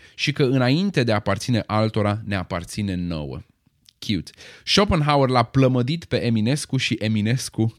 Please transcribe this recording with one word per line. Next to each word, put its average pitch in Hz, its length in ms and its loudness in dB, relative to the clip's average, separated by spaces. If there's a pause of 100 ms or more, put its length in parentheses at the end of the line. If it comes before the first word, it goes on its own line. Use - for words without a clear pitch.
(140)
și - 180 -4
că 143 120 0
înainte 135 580 2
de 113 100 0
a - 20 2
aparține 104 520 -2
altora 107 580 0
ne 101 100 -6
aparține 92 600 -6
nouă." 80 460 -6 (640)
Cute. 90 240 -4 (340)
"Schopenhauer 151 640 2
l-a 123 140 4
plămădit 127 640 2
pe 92 200 -2
Eminescu 120 520 0
și - 220 -2
Eminescu 110 800 0